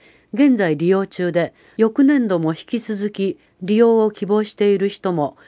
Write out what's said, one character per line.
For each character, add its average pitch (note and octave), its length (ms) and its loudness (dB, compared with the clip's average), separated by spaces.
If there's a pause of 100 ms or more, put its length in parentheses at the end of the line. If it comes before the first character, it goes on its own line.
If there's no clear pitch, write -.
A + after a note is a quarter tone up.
(320)
現 B3+ 240 2
在 E3+ 200 0
利 E3 120 0
用 F#3+ 180 2
中 F3+ 240 -6
で、 E3 240 -2 (220)
翌 A3 260 0
年 C4+ 240 2
度 F3+ 140 0
も D#3+ 100 0
引 D#3+ 160 -8
き A#3+ 140 -6
続 G#3 300 -8
き G3 280 -6 (240)
利 G3+ 140 -2
用 A3+ 280 4
を G#3+ 60 0
希 G#3 160 -8
望 G#3 160 0
し G#3 140 -10
て G3+ 180 2
い G3 40 -2
る G3 100 -2
人 F#3+ 240 -6
も、 D3 240 -4 (120)